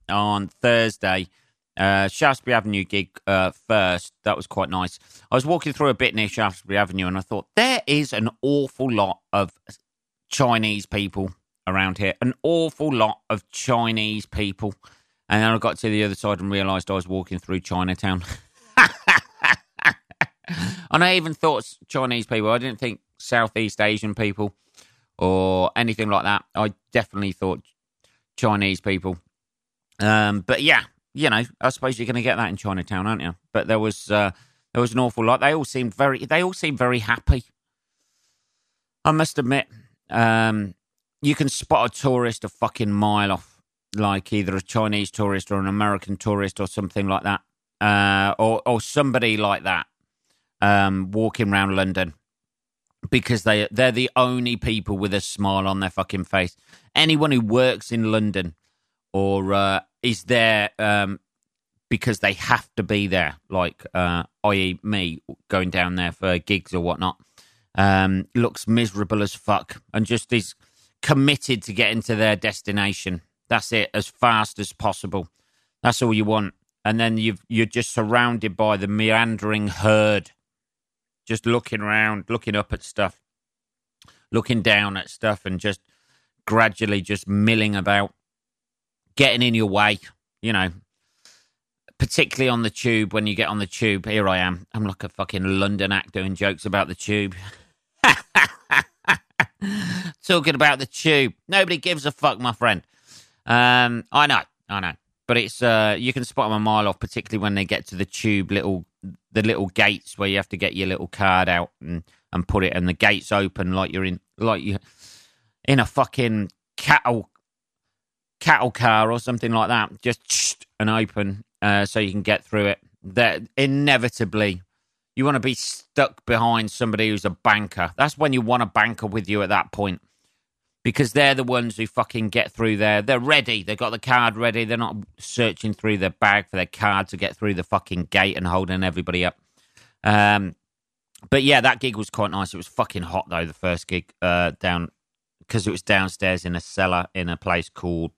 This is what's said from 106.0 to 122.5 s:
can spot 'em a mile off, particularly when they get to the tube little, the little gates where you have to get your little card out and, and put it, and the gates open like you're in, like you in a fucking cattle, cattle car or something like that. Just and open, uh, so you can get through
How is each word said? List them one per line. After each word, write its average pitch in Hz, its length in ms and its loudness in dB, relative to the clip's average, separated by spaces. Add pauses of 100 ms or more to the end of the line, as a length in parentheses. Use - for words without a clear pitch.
can 123 120 -4
spot 123 220 -2
'em 110 60 0
a 107 80 0
mile 107 280 2
off, 95 100 -4
particularly - 440 -6
when 101 120 0
they 98 100 0
get - 240 -4
to 95 80 -14
the 92 80 -2
tube 98 460 -2
little, 92 340 -2 (480)
the 107 100 0
little 98 260 0
gates 101 500 0
where 98 100 -2
you 98 80 0
have 98 140 -4
to 101 60 -8
get 90 180 -4
your 92 140 -4
little 90 200 -4
card 92 400 2
out 87 220 0 (100)
and, 85 240 -8 (280)
and - 140 -2
put 98 180 2
it, 90 100 -2
and 90 140 0
the 90 40 0
gates 104 400 2
open 95 400 -2
like 95 200 -2
you're 95 120 -4
in, 90 160 -6 (160)
like 107 260 -2
you 98 160 -4 (880)
in 139 140 4
a 107 60 2
fucking 113 640 -2 (260)
cattle, 123 540 2 (1080)
cattle 127 300 4
car 110 400 4
or 120 80 0
something 117 340 -2
like 110 160 2
that. 110 340 -2
Just - 640 -4 (120)
and 110 120 0
open, 107 540 -2 (180)
uh, 101 240 2
so - 140 -2
you 101 100 -2
can 101 120 -4
get 104 220 0
through 104 220 0